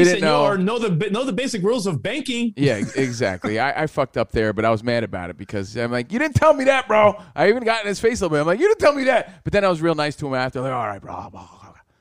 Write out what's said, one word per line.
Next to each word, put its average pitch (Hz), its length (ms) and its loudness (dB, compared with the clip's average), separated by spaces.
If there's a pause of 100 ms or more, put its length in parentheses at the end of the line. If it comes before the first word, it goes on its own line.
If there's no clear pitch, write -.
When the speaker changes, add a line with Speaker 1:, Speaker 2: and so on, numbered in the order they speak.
Speaker 1:
Didn't 180 160 4
Speaker 2:
senor, 156 380 2
Speaker 1:
know. 202 200 0
Speaker 2:
know 226 120 -2
the, 185 200 0
know 220 140 -2
the 269 100 -4
basic 226 300 -4
rules 214 240 0
of 143 160 -4
banking. 240 540 -4
Speaker 1:
Yeah, 135 160 2
ex-, 104 220 -6
exactly. 110 640 -2
I, 135 240 -2
I - 40 -2
fucked - 300 -4
up 113 140 -2
there, 110 200 0
but 110 140 -2
I 113 60 4
was 110 120 0
mad 120 220 -2
about 90 240 -8
it 78 80 -12
because 101 400 -8
I'm 120 140 -4
like, 123 200 -6
"You 233 80 -4
didn't 302 160 -2
tell 302 180 6
me 269 120 0
that, 262 220 2
bro." 208 320 4 (160)
I 156 140 4
even 240 140 2
got 226 180 0
in 202 60 -4
his 202 120 -4
face 226 220 0
a 190 40 -2
little 156 120 0
bit. 143 40 2
I'm 151 60 0
like, 190 120 0
"You 370 80 4
didn't 440 120 4
tell 294 140 4
me 269 120 -2
that." - 380 -2
But - 100 -6
then 202 100 4
I 190 60 4
was 160 120 0
real 165 140 2
nice 151 220 -4
to 151 100 -8
him 135 60 -4
after. 131 280 -2
Like, 131 120 -4
"All 117 140 -4
right, 101 140 -8
bro. - 120 -14
blah, - 160 -12
blah, 95 180 -20
blah, - 140 -20
blah. - 120 -20 (280)